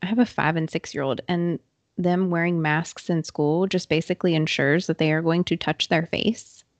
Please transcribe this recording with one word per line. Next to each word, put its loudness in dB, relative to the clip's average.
I -6
have 0
a 6
five 0
and -2
six-year-old, -4
and 0
them 2
wearing 0
masks -2
in 2
school 0
just -4
basically 0
ensures 2
that -2
they 2
are 0
going 2
to 0
touch -4
their 2
face -6